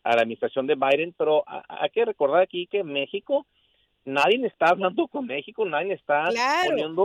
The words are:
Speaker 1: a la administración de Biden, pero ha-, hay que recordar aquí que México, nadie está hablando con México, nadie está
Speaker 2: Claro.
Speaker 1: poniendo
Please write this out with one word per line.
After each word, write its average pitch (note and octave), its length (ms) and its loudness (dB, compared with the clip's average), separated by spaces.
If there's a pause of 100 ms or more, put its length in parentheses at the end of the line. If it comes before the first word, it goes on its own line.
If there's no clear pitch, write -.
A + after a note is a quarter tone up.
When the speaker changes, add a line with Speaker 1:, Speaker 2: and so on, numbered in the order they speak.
Speaker 1:
a A#2 100 2
la A#2 80 6
administración A2+ 460 -2
de D3 80 2
Biden, C#3+ 420 0
pero D3+ 280 2
ha-, C#3 220 -14
hay - 220 -4
que A3+ 140 0
recordar E3+ 380 2
aquí F3+ 260 -4
que G3+ 160 -4
México, G3 600 -4 (580)
nadie E3 420 2
está E3 220 0
hablando F#3 400 0
con C4+ 180 -8
México, G#3+ 380 -6
nadie F3 300 -4
está D3+ 360 0
Speaker 2:
Claro. C#4 400 0
Speaker 1:
poniendo E3 340 0